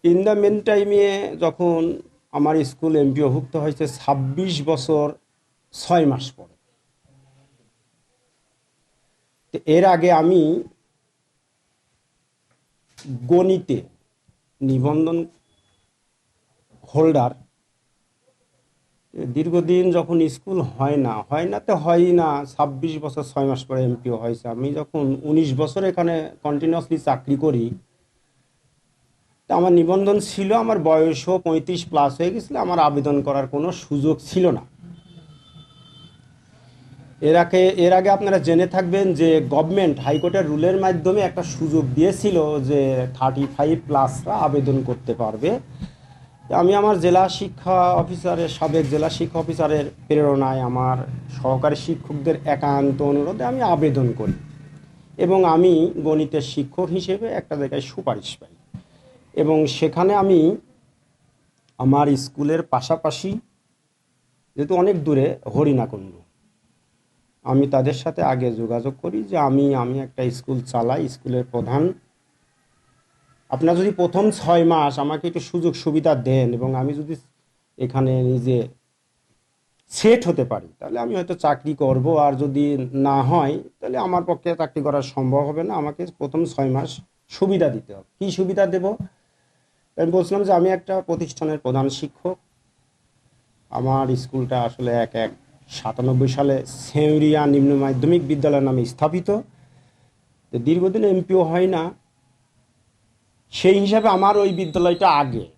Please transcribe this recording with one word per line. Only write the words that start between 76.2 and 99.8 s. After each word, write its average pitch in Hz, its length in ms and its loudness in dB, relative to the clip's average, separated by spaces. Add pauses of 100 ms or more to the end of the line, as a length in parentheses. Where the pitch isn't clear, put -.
এবং 127 200 -4
আমি 131 200 -2
যদি 151 200 -8 (640)
এখানে 131 440 0
নিজে 123 460 0 (1200)
সেট 233 400 2
হতে 135 160 0
পারি, 95 240 -6 (100)
তাহলে - 220 -8
আমি 120 140 -4
হয়তো 180 200 -4
চাকরি 147 400 -2
করব, 139 440 0
আর 147 140 4
যদি 143 440 -2 (160)
না 139 300 2
হয়, 143 320 2 (260)
তাহলে - 180 -6
আমার 180 260 -2
পক্ষে 170 320 -4
চাকরি 156 260 -6
করা 143 200 -2
সম্ভব 131 460 -2
হবে 156 140 -6
না, 208 120 -6
আমাকে 147 320 -6 (120)
প্রথম 160 260 -4
ছয় 135 260 -2
মাস 131 300 -6 (280)
সুবিধা 190 400 0
দিতে 110 260 -8
হবে। 98 240 -20
কী 190 120 -4
সুবিধা 190 360 0
দেব? 180 200 -2 (1080)
আমি 165 140 0
বলছিলাম 185 340 0
যে 190 80 2
আমি 175 180 4
একটা 190 300 -4
প্রতিষ্ঠানের 156 580 -6
প্রধান 135 300 -2
শিক্ষক, 156 480 -8 (1300)
আমার 131 460 0
স্কুলটা 127 460 -4
আসলে 120 300 -4
এক 117 220 0
এক 113 160 -2 (380)
সাতানব্বই 127 600 -2
সালে 135 380 -2
সেউরিয়া 151 800 2
নিম্ন 143 280 4
মাধ্যমিক 139 540 2
বিদ্যালয় 147 320 2
নামে 131 240 0
স্থাপিত। 156 440 -2 (1200)